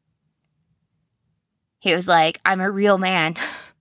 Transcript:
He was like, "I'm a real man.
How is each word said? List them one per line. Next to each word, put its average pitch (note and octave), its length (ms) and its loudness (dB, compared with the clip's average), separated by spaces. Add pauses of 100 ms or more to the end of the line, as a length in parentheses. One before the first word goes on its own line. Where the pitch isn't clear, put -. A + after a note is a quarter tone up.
(1800)
He F3+ 160 0
was F3+ 120 -2
like, E3 380 2
"I'm F#3+ 160 0
a G3 100 -2
real G3 280 2
man. F3 360 -2 (460)